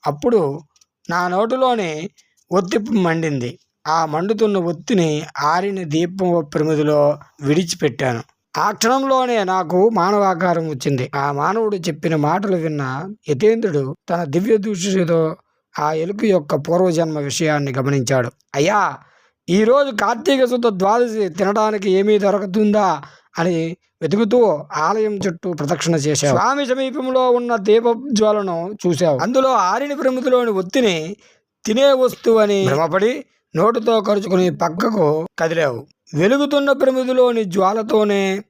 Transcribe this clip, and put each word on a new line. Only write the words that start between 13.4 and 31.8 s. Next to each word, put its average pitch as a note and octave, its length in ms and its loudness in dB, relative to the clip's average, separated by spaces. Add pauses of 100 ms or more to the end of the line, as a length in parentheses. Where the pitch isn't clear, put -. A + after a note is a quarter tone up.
తన F3 140 -2
దివ్య F3+ 340 0
దృష్టితో F3+ 760 -2 (440)
ఆ D3+ 140 0
ఎలుక F#3 300 -4
యొక్క F3 320 2
పూర్వజన్మ D#3+ 640 0
విషయాన్ని C#3+ 580 -2
గమనించాడు. C3+ 540 0 (240)
"అయ్యా, E3 420 0 (520)
ఈరోజు A#3+ 420 4
కార్తీక A3+ 540 0
శుద్ధ A#3+ 220 0
ద్వాదశి, G#3+ 640 0
తినడానికి G3+ 640 0
ఏమీ G3+ 280 4
దొరుకుతుందా G3+ 840 2 (380)
అని E3 380 -2 (240)
వెతుకుతూ G3+ 580 2 (160)
ఆలయం G#3 400 0
చుట్టూ F#3 380 -6
ప్రదక్షిణ D3+ 420 -2
చేశావు. C#3+ 420 0
స్వామి C4+ 280 0
సమీపంలో B3+ 640 -2
ఉన్న A#3+ 260 0
దీప G#3+ 280 2 (300)
జ్వాలను G3+ 640 0 (120)
చూశావు. D#3+ 320 2
అందులో C4 300 2
ఆరిన A#3+ 440 0
ప్రమిదలోని B3+ 580 0
ఒత్తిని F#3+ 640 -2 (500)
తినే C4 260 4